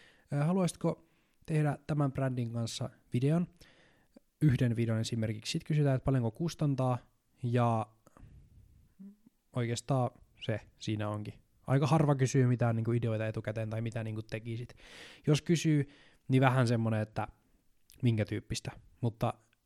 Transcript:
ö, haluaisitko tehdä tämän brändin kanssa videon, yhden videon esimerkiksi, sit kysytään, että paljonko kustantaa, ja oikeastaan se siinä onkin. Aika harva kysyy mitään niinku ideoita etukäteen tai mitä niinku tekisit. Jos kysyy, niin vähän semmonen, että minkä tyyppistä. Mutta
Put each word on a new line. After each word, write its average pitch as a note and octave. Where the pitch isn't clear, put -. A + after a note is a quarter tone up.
ö, C#3+
haluaisitko F3
tehdä D3+
tämän D3
brändin B2+
kanssa A#2
videon, D3+
yhden B2
videon A2+
esimerkiksi, A2
sit E3
kysytään, C#3+
että B2+
paljonko B2+
kustantaa, C3
ja A#2
oikeastaan A#2+
se G#2+
siinä G#2+
onkin. G#2
Aika C#3
harva D3
kysyy C3+
mitään A#2+
niinku A2+
ideoita A2+
etukäteen A2
tai A2+
mitä A2+
niinku A2
tekisit. A2+
Jos D3
kysyy, D3+
niin C3
vähän B2+
semmonen, A2+
että G#2+
minkä A2+
tyyppistä. -
Mutta A#2